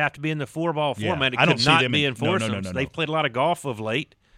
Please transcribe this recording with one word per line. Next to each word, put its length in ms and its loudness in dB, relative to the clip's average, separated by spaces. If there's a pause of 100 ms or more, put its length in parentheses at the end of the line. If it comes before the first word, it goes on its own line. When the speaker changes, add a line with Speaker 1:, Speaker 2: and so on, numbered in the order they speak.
Speaker 1:
have 120 0
to 80 -18
be 100 -2
in 80 -4
the 80 -4
four-ball 500 -2
Speaker 2:
Yeah, 140 -2
Speaker 1:
format. 240 0
It 60 2
Speaker 2:
I 40 6
don't 120 6
Speaker 1:
could 80 0
Speaker 2:
see 60 4
Speaker 1:
not 120 6
Speaker 2:
them 100 2
Speaker 1:
be 120 2
Speaker 2:
in, 100 0
Speaker 1:
in 60 -8
Speaker 2:
no, 60 0
no, 60 2
no, 60 2
Speaker 1:
foursomes. 280 -2
Speaker 2:
no, 40 -6
no. 80 -4
Speaker 1:
They've 140 -4
played 160 -4
a 40 -4
lot 140 0
of 60 -8
golf 320 0
of 160 -4
late, 340 -4 (240)